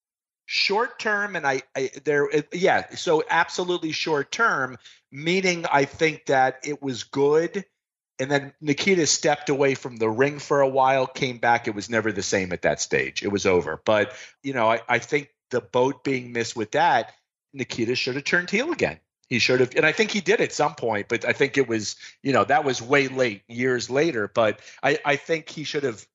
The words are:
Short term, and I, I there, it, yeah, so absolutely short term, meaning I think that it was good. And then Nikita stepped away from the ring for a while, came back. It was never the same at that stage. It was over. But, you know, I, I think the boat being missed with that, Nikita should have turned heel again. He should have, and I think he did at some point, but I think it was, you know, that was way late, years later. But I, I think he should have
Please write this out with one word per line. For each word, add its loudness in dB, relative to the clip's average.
Short -2
term, -2
and -4
I, 0
I -2
there, 2
it, 0
yeah, 0
so 0
absolutely 0
short -2
term, 0
meaning 0
I 4
think -2
that 2
it -8
was -6
good. 0
And -4
then 0
Nikita 2
stepped 0
away 2
from -10
the 2
ring 2
for 2
a 4
while, 2
came -4
back. 2
It -4
was -8
never 0
the -4
same -2
at -6
that 2
stage. -2
It -4
was -2
over. 2
But, 2
you -8
know, 2
I, 0
I 2
think -4
the -2
boat -2
being -4
missed -4
with -4
that, 2
Nikita -4
should -4
have -8
turned -2
heel -2
again. -2
He -2
should 4
have, 2
and 2
I 4
think 0
he -2
did 2
at 0
some -2
point, -2
but -2
I 0
think 0
it 4
was, -4
you 0
know, 6
that 2
was 0
way 2
late, -2
years -2
later. 0
But 2
I, 2
I 2
think -6
he -12
should -4
have -6